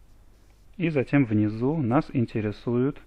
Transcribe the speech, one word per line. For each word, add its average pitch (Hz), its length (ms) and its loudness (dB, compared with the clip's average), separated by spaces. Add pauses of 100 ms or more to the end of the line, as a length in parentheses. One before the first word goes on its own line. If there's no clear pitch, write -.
(760)
И 165 120 0
затем 143 360 2
внизу 110 520 0
нас 135 360 0
интересует 120 920 -2